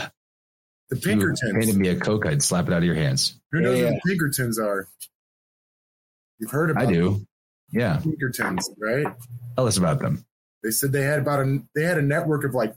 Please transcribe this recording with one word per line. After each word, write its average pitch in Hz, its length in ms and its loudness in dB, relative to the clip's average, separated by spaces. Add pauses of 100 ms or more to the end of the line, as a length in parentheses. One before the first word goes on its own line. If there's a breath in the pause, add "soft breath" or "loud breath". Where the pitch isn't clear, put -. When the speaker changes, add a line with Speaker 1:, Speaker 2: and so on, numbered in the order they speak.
(140)
Speaker 1:
<laughs> - 60 -20 (720)
Uh, - 40 -2
Speaker 2:
The - 20 -2
Speaker 1:
you - 60 -8
Speaker 2:
Pinkertons. 175 500 0
Speaker 1:
handed 110 240 2
me 95 120 4
a 87 120 2
Coke, 107 260 0
I'd 73 160 0
slap 85 260 0
it 87 40 0
out 87 60 2
of 85 60 2
your 87 100 2
hands. 69 440 0 (140)
Speaker 2:
Who 156 80 0
knows 127 180 2
Speaker 3:
Yeah, 120 100 2
Speaker 2:
who - 20 2
Speaker 3:
yeah. 110 120 0
Speaker 2:
the 170 80 -2
Pinkertons 135 480 0
are? 101 300 -2 (1500)
You've 110 120 -12
heard 160 200 0
about 127 160 0
Speaker 1:
I 107 60 2
do. 85 180 2
Speaker 2:
them. 101 160 -2 (460)
Speaker 1:
Yeah. 113 260 0
Speaker 2:
Pinkertons, 123 800 -4
right? 117 280 -2 (500)
Speaker 1:
Tell 131 100 2
us 104 100 0
about 82 220 2
them. - 260 -2 (380)
Speaker 2:
They 113 80 -2
said 131 220 0
they 139 100 0
had 143 160 2
about 143 220 0
a, 135 200 0 (140)
they 151 80 0
had 170 160 2
a 147 40 2
network 147 420 0
of, 123 100 -2
like, 113 220 0